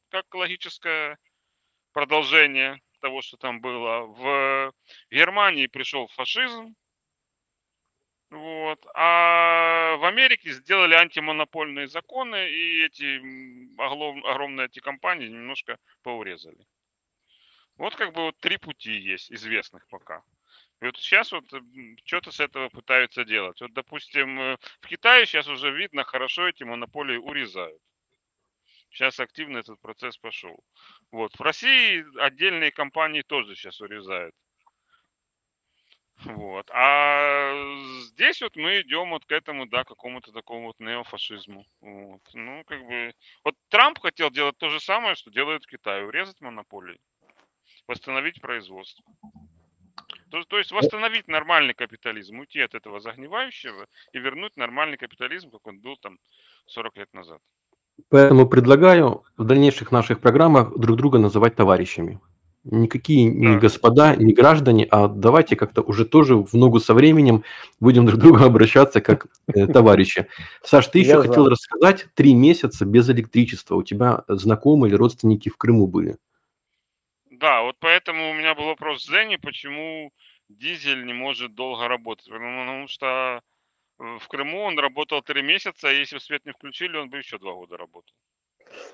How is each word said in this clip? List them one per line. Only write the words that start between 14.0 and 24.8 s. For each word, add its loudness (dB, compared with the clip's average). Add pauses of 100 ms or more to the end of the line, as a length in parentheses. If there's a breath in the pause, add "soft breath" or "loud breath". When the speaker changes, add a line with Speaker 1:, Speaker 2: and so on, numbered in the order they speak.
Speaker 1:
огромные -8
эти -20
компании -10
немножко -18 (240)
поурезали. -18 (1120)
Вот -14
как -10
бы -12
вот -12
три -6
пути -18
есть, -14
известных -12
пока. -20 (600)
И -12
вот -14
щас -4
вот, -16
м, -20
чё-то -10
с -14
этого -10
пытаются -6
делать. -8
Вот, -20
допустим, -12
э, -10 (240 soft breath)